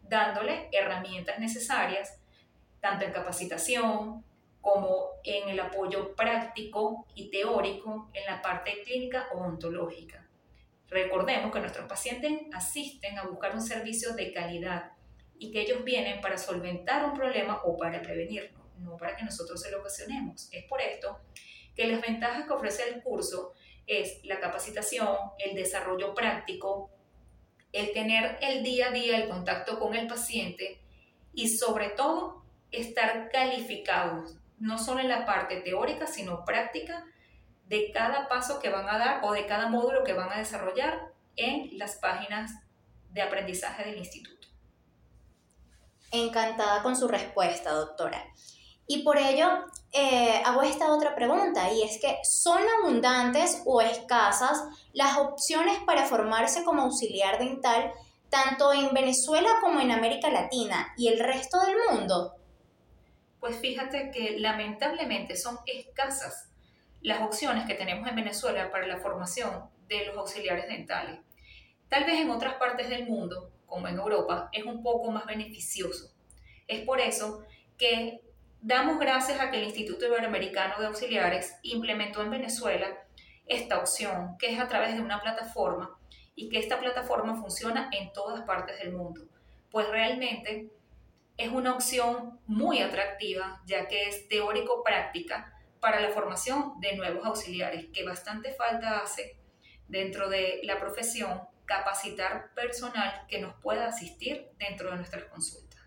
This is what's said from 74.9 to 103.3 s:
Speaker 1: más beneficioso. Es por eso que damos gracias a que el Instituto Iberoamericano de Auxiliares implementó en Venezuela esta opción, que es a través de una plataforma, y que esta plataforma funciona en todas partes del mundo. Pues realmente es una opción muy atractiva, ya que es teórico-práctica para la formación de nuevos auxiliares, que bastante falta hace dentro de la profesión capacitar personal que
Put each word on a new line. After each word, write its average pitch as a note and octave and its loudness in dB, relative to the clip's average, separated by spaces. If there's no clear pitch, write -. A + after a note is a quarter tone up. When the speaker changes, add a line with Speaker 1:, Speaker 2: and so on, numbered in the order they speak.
Speaker 1:
más G#3+ -4
beneficioso. G#3+ -6
Es G#3+ -6
por C4 2
eso A3 0
que A#3 0
damos C#4 4
gracias C4+ 2
a C4 0
que B3 -2
el G#3+ 0
Instituto G#3+ -4
Iberoamericano G#3 0
de G#3+ 0
Auxiliares G#3 0
implementó G#3+ -2
en G#3+ -2
Venezuela A3+ -2
esta A3+ 0
opción, F#3 -2
que A#3+ -2
es A#3 -2
a B3 0
través A3+ 2
de A3+ -2
una G3+ -2
plataforma, A3 -2
y A3 -10
que A3 0
esta B3 0
plataforma A3+ 0
funciona A3+ -4
en G3 -6
todas A3 -6
partes - -4
del F3+ -6
mundo. E3+ -8
Pues G#3+ 0
realmente A3 -2
es A3+ -4
una B3+ 2
opción B3 0
muy A3 4
atractiva, F#3+ -2
ya F#3+ 0
que G3+ 0
es - -8
teórico-práctica G#3+ 0
para G#3+ 4
la G#3 2
formación G#3+ -2
de G3 -2
nuevos F3+ -4
auxiliares, F3+ -4
que F#3+ -6
bastante G#3+ -8
falta A3+ 0
hace - -8
dentro F#3+ -2
de F#3+ 0
la G3+ -2
profesión G3+ -4
capacitar G3 -2
personal A#3 -4
que G3 -4